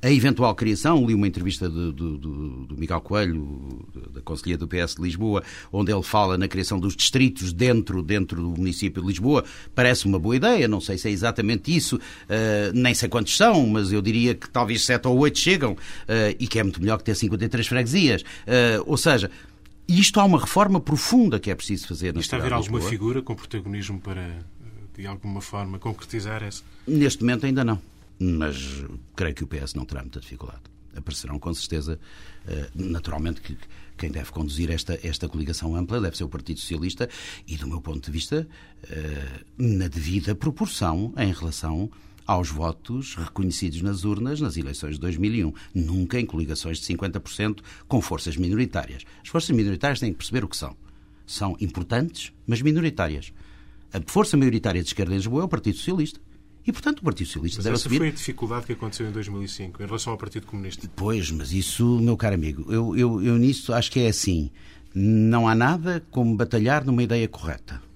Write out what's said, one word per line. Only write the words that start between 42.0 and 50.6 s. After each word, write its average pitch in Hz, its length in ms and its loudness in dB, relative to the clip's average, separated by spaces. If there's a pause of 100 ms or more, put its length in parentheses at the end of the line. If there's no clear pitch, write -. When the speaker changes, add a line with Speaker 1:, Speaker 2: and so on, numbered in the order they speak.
Speaker 1:
aos 90 220 0
votos 85 680 -6
reconhecidos 87 680 -4
nas 98 220 -2
urnas 117 360 -2
nas 101 160 -2
eleições 76 380 -6
de 69 60 -8
dois 85 160 -2
mil 104 180 2
e 107 100 2
um. 76 80 0 (220)
Nunca 90 440 0
em 120 80 0
coligações 80 520 -4
de - 80 -10
cinquenta 90 340 -4
por - 120 -14
cento 107 300 -2 (240)
com 123 140 2
forças 80 360 -4
minoritárias. 90 680 -2 (180)
As - 60 -18
forças 160 260 0
minoritárias 110 460 2
têm 113 120 0
que - 60 -8
perceber - 260 -2
o - 40 -6
que - 80 -8
são. 65 200 -8 (500)